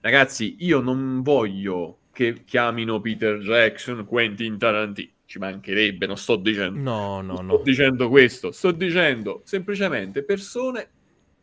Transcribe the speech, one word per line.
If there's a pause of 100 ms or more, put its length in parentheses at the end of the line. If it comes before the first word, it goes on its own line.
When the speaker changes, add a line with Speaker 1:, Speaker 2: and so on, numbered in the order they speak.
Speaker 1:
Ragazzi,
io
non
voglio (120)
che
chiamino
Peter
Jackson
Quentin
Tarantino, (160)
ci
mancherebbe,
non
sto
dicendo,
Speaker 2:
No,
no,
Speaker 1:
non
Speaker 2:
no.
Speaker 1:
sto
dicendo
questo,
sto
dicendo
semplicemente
persone (540)